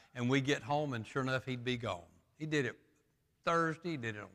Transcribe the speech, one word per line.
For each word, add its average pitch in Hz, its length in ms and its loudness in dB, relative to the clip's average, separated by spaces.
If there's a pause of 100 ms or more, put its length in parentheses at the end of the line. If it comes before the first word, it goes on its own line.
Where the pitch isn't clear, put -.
(140)
and 123 140 0
we'd 135 160 4
get 135 180 2
home, 143 300 0
and 113 120 -4
sure 139 180 -2
enough, 131 240 0
he'd 123 180 -6
be 123 140 0
gone. 95 260 -4 (340)
He 156 80 -8
did 151 200 2
it 107 100 -4 (680)
Thursday, 165 480 2
he 156 40 -2
did 113 200 -2
it 104 40 -8
on 101 140 -10